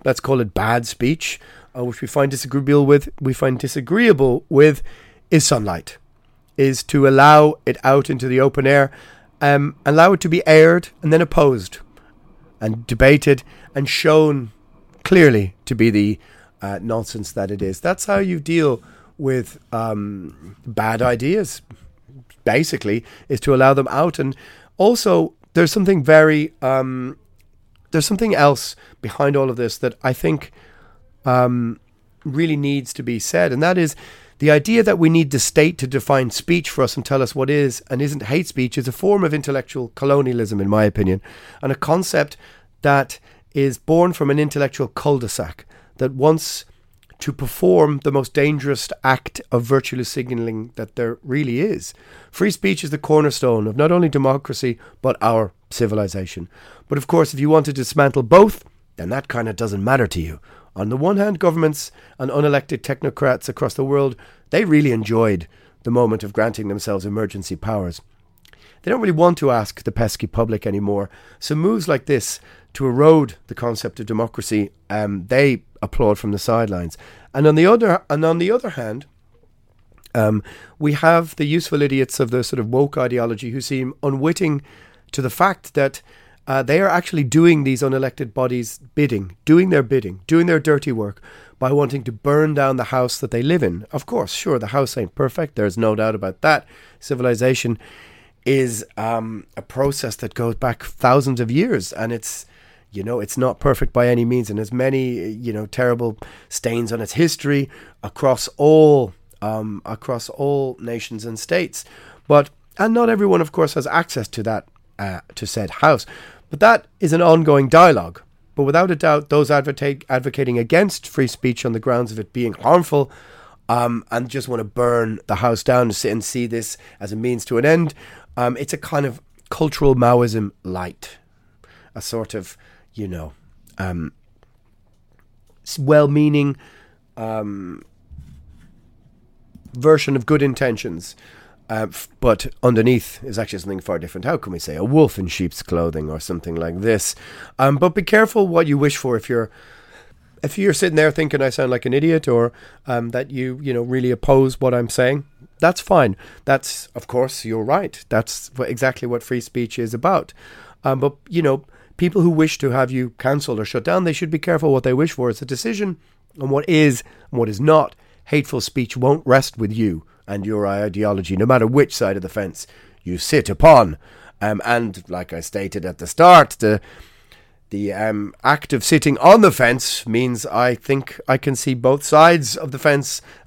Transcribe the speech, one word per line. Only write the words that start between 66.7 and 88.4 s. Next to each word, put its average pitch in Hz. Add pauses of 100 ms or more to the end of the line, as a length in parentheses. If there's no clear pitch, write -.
emergency 101
powers. 98 (840)
They 180
don't 247
really 208
want 170
to 139
ask 110
the 110
pesky -
public 113
anymore. 101 (280)
So -
moves 180
like 139
this - (340)
to 139
erode 143 (140)
the -
concept 117
of 107
democracy, 107 (180)
um, 101
they 131 (180)
applaud 104
from 104
the 101
sidelines. 101 (380)
And 143
on 156
the 165
other, 214
and 151
on 165
the 185
other 247
hand, 123 (1080)
um, 110 (360)
we 147
have 165
the 151
useful 151
idiots 135
of 120
the 123
sort -
of 107
woke 139
ideology 120
who 131
seem 131 (100)
unwitting 143 (500)
to -
the 127
fact -
that, 139 (460)
uh, 135
they 147
are 196
actually 165
doing 156
these 131
unelected 131
bodies' 123 (140)